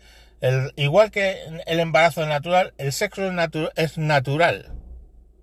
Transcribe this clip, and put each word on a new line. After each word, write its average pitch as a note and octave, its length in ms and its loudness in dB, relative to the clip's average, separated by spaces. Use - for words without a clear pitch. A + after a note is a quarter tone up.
El, C3 340 0
igual E3+ 360 4
que F#3+ 300 -2
el E3 140 -2
embarazo E3 420 2
es D3+ 60 -2
natural, E3+ 500 0
el C#3 160 -4
sexo G3 320 -4
es F#3+ 80 -4
natu-, E3 420 -2
es D#3+ 220 -2
natural. D3 760 0